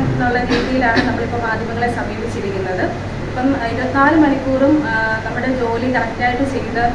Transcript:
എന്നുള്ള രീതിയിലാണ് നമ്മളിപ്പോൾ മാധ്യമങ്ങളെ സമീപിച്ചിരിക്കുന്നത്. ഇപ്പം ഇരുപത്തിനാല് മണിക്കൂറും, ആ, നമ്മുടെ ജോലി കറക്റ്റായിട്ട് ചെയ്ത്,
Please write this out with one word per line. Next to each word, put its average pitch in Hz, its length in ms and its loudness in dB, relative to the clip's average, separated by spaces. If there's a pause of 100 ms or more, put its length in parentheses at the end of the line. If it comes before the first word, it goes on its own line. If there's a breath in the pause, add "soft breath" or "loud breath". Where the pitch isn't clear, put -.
(120)
എന്നുള്ള 247 320 2
രീതിയിലാണ് 240 640 2
നമ്മളിപ്പോൾ 240 380 -2
മാധ്യമങ്ങളെ 233 480 -2
സമീപിച്ചിരിക്കുന്നത്. 196 920 -4 (440)
ഇപ്പം 254 200 0 (240)
ഇരുപത്തിനാല് 277 440 2
മണിക്കൂറും, 269 580 4 (140)
ആ, 208 60 -2 (300)
നമ്മുടെ 247 360 -2
ജോലി 233 320 0
കറക്റ്റായിട്ട് 247 580 0
ചെയ്ത്, 233 340 -2 (100)